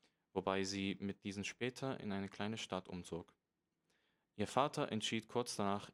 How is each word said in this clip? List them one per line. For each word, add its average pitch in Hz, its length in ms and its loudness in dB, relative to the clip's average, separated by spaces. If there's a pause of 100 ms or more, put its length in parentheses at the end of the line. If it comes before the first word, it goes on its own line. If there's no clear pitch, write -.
(340)
wobei 95 300 4
sie 98 360 0
mit 98 240 -4
diesen 101 200 -2
später 127 560 -4
in 101 120 -4
eine 98 160 0
kleine 110 300 -4
Stadt - 300 -4
umzog. 87 440 -6 (1040)
Ihr 104 120 0
Vater 147 420 4
entschied 110 380 0
kurz 123 260 0
danach, 101 400 0